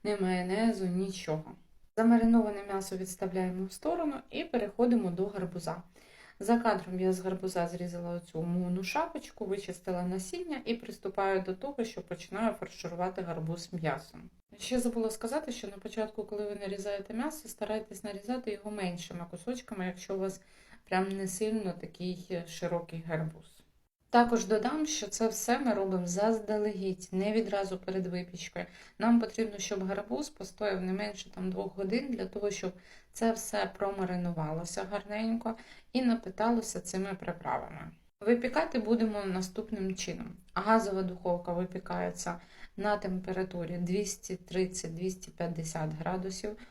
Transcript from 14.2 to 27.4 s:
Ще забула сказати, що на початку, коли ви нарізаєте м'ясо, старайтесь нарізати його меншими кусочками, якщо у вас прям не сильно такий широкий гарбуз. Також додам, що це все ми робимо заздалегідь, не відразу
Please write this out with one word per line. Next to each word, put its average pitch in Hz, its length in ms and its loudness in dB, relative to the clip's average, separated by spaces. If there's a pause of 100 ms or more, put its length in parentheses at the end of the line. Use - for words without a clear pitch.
Ще 247 220 0
забула 233 300 2
сказати, 269 420 -2
що 233 160 -8
на 196 100 -10
початку, 214 460 -4
коли 208 220 -4
ви 208 100 -4
нарізаєте 196 580 -4
м'ясо, 277 340 -4
старайтесь 214 560 -4
нарізати 208 480 -4
його 208 200 -6
меншими 175 600 -4
кусочками, 202 540 -6
якщо 185 300 -4
у 190 40 0
вас 190 220 -2 (480)
прям 190 200 4
не 190 180 -2
сильно 214 540 0
такий 175 680 -6
широкий 170 600 -4
гарбуз. 160 500 -4 (520)
Також 233 360 6
додам, 254 400 2
що - 220 -2
це 226 200 2
все 240 320 2
ми 254 140 4
робимо 185 340 2
заздалегідь, 208 1040 2
не 196 200 2
відразу 196 460 2